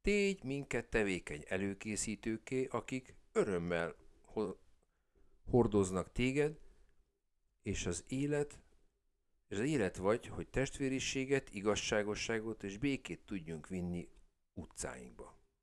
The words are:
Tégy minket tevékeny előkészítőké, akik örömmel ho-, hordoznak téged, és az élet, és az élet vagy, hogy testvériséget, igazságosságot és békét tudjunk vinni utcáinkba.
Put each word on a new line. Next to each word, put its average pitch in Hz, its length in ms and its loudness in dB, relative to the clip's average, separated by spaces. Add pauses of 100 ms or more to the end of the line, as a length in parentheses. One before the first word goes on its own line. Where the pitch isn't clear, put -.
Tégy 202 420 4
minket 131 460 -4
tevékeny 90 600 0
előkészítőké, 104 1160 -2
akik 127 500 -6 (180)
örömmel 87 640 0 (300)
ho-, 101 320 -4 (880)
hordoznak 98 680 4
téged, 143 480 2 (1000)
és 98 240 -2
az 87 220 -2
élet, 143 520 -2 (880)
és 98 100 -4
az 113 60 2
élet 131 320 2
vagy, 101 300 2
hogy 90 220 -6
testvériséget, 135 1040 0
igazságosságot 107 1080 0
és 98 160 -8
békét 127 480 -2
tudjunk 80 420 -6
vinni 87 400 -4 (460)
utcáinkba. - 840 -12 (240)